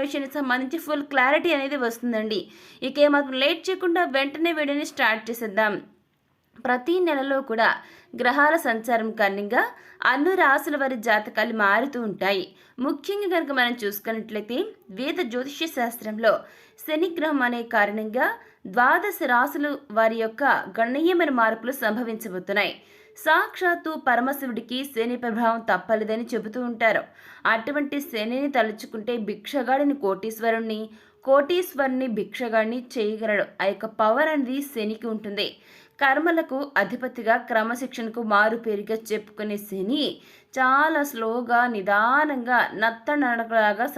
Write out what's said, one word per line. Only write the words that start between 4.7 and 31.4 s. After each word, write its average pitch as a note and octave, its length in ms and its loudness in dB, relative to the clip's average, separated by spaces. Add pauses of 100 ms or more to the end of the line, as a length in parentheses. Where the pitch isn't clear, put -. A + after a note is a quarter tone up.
స్టార్ట్ A3 380 0
చేసేద్దాం. A3 460 0 (920)
ప్రతి B3 280 0 (140)
నెలలో C#4 300 0 (120)
కూడా A3+ 180 2 (520)
గ్రహాల C#4+ 340 4 (120)
సంచారం A3+ 440 0 (100)
కారణంగా G#3 420 2 (480)
అన్ని D4 320 2
రాశుల D4 400 2
వారి C4 140 -2 (120)
జాతకాలు A3 460 0 (100)
మారుతూ A#3+ 340 2 (100)
ఉంటాయి. F#3+ 360 0 (420)
ముఖ్యంగా F#4+ 480 -4
కనుక D4+ 260 0
మనం A#3+ 220 2
చూసుకున్నట్లయితే G#3+ 760 -6 (420)
వేద D4+ 180 -4 (140)
జ్యోతిష్య C#4 360 -6 (100)
శాస్త్రంలో A3 540 0 (520)
శని D#4 340 0
గ్రహం D4 300 0
అనే A#3+ 140 -4 (140)
కారణంగా G#3+ 500 0 (480)
ద్వాదశ E4+ 440 2 (160)
రాశులు C#4+ 360 0 (280)
వారి A3+ 260 4
యొక్క A3 200 -4 (340)
గణనీయమైన D4+ 540 2 (100)
మార్పులు A3 320 0 (100)
సంభవించబోతున్నాయి. G#3 880 -2 (440)
సాక్షాత్తు F4 720 2 (140)
పరమశివుడికి B3 720 0 (160)
శని A#3 300 -2
ప్రభావం A#3 360 0 (120)
తప్పలేదని G#3+ 600 0
చెబుతూ G#3+ 260 -6 (100)
ఉంటారు. A3 340 2 (500)
అటువంటి C#4+ 440 -2 (140)
శనిని A#3+ 440 -2
తలుచుకుంటే A3 600 -2 (140)
భిక్షగాడిని C4+ 640 0 (100)
కోటీశ్వరుణ్ణి, A3 760 -2 (480)
కోటీశ్వరుణ్ణి C4+ 840 2 (100)